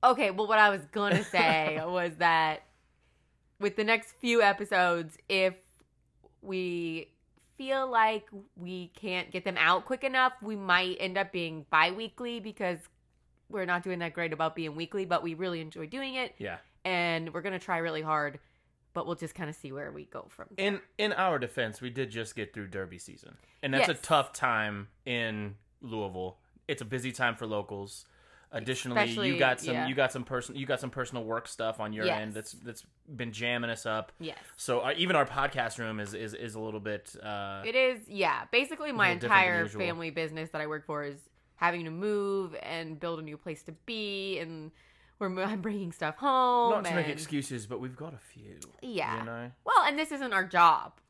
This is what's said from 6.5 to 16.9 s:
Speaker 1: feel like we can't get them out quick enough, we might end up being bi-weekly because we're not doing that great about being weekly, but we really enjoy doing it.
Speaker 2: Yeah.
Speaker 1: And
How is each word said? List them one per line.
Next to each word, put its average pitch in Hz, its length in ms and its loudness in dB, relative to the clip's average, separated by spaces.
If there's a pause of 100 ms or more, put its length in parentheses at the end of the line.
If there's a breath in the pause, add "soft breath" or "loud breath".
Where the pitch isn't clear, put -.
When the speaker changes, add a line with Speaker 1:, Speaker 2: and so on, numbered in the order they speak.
Speaker 1:
feel 269 340 -2
like 220 360 4 (300)
we 180 320 -10
can't 180 420 -6
get 180 140 -4
them 180 140 -2
out 175 280 6
quick 262 180 -4
enough, 262 280 4 (100)
we 214 140 -6
might 185 440 2
end 185 160 -2
up 196 160 -2
being 160 380 -6
bi-weekly 226 720 2
because 190 380 -4 (720)
we're 196 180 -4
not 175 160 2
doing 180 180 -2
that 170 140 -4
great 165 180 0
about 156 220 0
being 160 200 -4
weekly, 170 300 -4
but 175 180 2
we 165 120 -4
really 175 260 -2
enjoy 156 260 -10
doing 262 280 -6
it. 254 240 -4
Speaker 2:
Yeah. 92 200 -8 (260 soft breath)
Speaker 1:
And 170 480 0